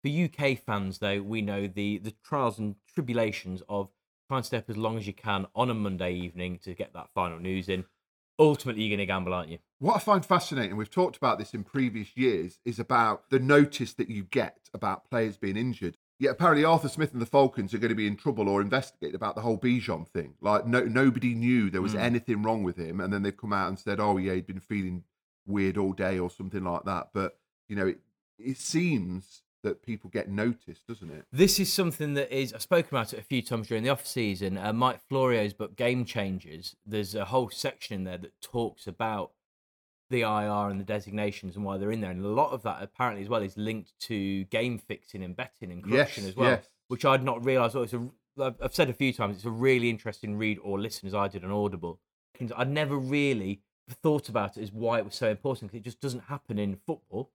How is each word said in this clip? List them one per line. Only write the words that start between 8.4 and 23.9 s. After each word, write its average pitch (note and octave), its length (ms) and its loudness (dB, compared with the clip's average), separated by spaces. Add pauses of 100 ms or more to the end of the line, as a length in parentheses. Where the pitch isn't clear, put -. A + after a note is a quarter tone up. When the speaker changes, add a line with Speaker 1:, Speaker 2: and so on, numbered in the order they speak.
Speaker 1:
you're G#2 140 0
gonna G2 80 0
gamble, F#2 280 -2
aren't E2+ 160 -4
you? E2 100 -12 (200)
Speaker 2:
What G3+ 160 2
I F#3 40 0
find G3 260 4
fascinating, B2+ 520 2
we've G#2+ 120 -4
talked - 280 2
about A2+ 220 2
this - 140 -8
in G#2+ 100 -6
previous A2+ 520 -2
years, G2+ 500 2
is A2+ 140 -4
about A#2 500 2
the C3+ 100 6
notice C#3+ 540 6
that A2 160 -4
you G#2 140 -6
get - 500 -4
about G2 360 -4
players A2+ 280 0
being G2 200 -2
injured. A2+ 400 -4 (200)
Yet C3 140 2
apparently D#3 320 6
Arthur D#3+ 240 6
Smith D#3 240 -2
and A#2+ 100 -4
the A2+ 40 0
Falcons B2+ 480 4
are A2 40 -4
gonna A2 180 2
be G#2+ 120 0
in G#2 80 0
trouble A2 320 0
or G2+ 140 4
investigated G2+ 540 -2
about G#2 200 -4
the G#2+ 60 -6
whole A2+ 160 2
Bijan G#2 500 0
thing. D2 320 -6
Like, G#2 260 2
no, A#2 200 4
nobody A#2+ 500 4
knew A#2 340 4
there F#2 120 0
was G#2+ 120 0
Speaker 1:
Mm. G#2 60 -2
Speaker 2:
anything A#2 440 0
wrong A2 200 0
with F2 140 -2
him, F2 240 -6
and F#2 100 -2
then G2+ 120 0
they've G2+ 120 -2
come G#2+ 180 -8
out F#2+ 160 0
and F#2+ 100 -4
said, G2+ 200 -4